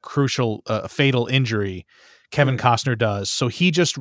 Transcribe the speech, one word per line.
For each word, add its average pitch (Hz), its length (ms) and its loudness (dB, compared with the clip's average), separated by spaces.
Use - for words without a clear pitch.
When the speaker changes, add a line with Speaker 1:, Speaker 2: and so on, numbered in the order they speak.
Speaker 1:
crucial, 123 640 -2
uh, 107 220 -4
fatal 131 400 0
injury. 107 580 0
Kevin 131 260 2
Speaker 2:
Hmm. 120 80 0
Speaker 1:
Costner 120 320 2
does. 101 320 -2
So 123 200 -2
he 175 200 2
just 170 320 2